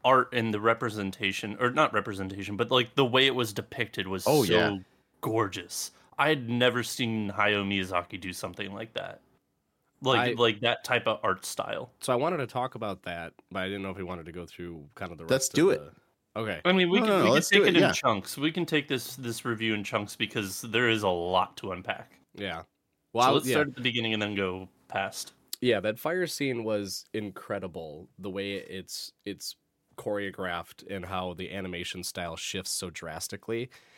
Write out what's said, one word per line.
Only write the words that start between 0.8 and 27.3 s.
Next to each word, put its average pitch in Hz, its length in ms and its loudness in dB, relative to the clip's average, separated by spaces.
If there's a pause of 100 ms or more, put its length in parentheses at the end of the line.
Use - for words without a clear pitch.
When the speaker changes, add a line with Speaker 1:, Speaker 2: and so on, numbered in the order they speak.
Speaker 1:
or 123 120 2
not 143 220 2
representation, 98 640 -4
but, 120 140 -2
like, 123 240 4
the 139 100 6
way 127 220 6
it 131 80 2
was 120 180 0
depicted 101 540 -6
was 95 200 -4
Speaker 2:
Oh, 139 180 6
Speaker 1:
so 87 80 2
Speaker 2:
yeah. 107 240 4 (440)
Speaker 1:
gorgeous. 98 720 -2 (260)
I 143 120 4
had 135 200 0
never 120 340 4
seen 110 480 -2
Hayao 101 360 2
Miyazaki 95 540 -2
do 90 120 -8
something 95 400 -10
like 113 220 -12
that. 90 260 -8 (800)
Like, 123 200 4
Speaker 3:
I 120 200 2
Speaker 1:
like, 113 200 6
that 120 240 0
type 117 240 2
of 110 140 2
art 95 220 0
style. - 460 -6 (100)
Speaker 3:
So 131 120 0
I 123 40 4
wanted 165 200 0
to 135 100 -4
talk 127 280 -4
about 101 300 -8
that, 85 280 -8 (180)
but 92 120 -4
I 92 40 -2
didn't 98 160 -6
know 95 80 -6
if 92 60 -10
we 95 80 -8
wanted 87 220 -8
to 85 60 -12
go 87 120 -10
through 82 400 -12 (100)
kind 92 160 -10
of 82 80 -14
the 82 60 -14
Speaker 2:
Let's 131 220 2
Speaker 3:
rest - 80 -6
Speaker 2:
do 170 160 6
Speaker 3:
of - 60 4
Speaker 2:
it. 71 160 -10 (420)
Speaker 3:
the, 107 60 -4
okay. 101 240 -4
Speaker 1:
I 180 80 6
mean, 180 180 4
we 214 100 4
Speaker 2:
No, 226 60 2
Speaker 1:
can, - 20 4
Speaker 2:
no, 202 80 4
Speaker 1:
we 175 40 4
Speaker 2:
no, 113 60 6
Speaker 1:
can 120 80 6
Speaker 2:
let's - 140 4
do 196 120 8
Speaker 1:
take 170 80 6
Speaker 2:
it, - 20 6
Speaker 1:
it 175 80 4
in - 40 8
Speaker 2:
yeah. 131 100 6
Speaker 1:
chunks. 107 440 0
We 151 160 0
can 170 140 0
take 147 200 0
this, - 300 -4
this 120 280 -6
review 113 300 0
in 104 80 -2
chunks 104 320 -4
because 104 460 -4
there 120 280 2
is 110 140 4
a 98 60 4
lot 90 480 2
to 95 160 -8
unpack. 90 400 -8 (220)
Speaker 3:
Yeah. 90 260 -6
Speaker 1:
So 78 60 -16 (480)
Speaker 3:
Well, 123 200 6
Speaker 1:
let's 143 120 2
Speaker 3:
yeah. 127 80 2
Speaker 1:
start 147 140 4
at 123 80 -10
the 127 40 -10
beginning 117 320 0
and 107 80 2
then 104 140 0
go 92 340 -2 (200)
past. - 440 -6 (280)
Speaker 3:
Yeah, 113 200 4
that 107 180 -2
fire 175 280 -2
scene 127 380 -4
was 104 500 -4
incredible. 92 960 -8 (100)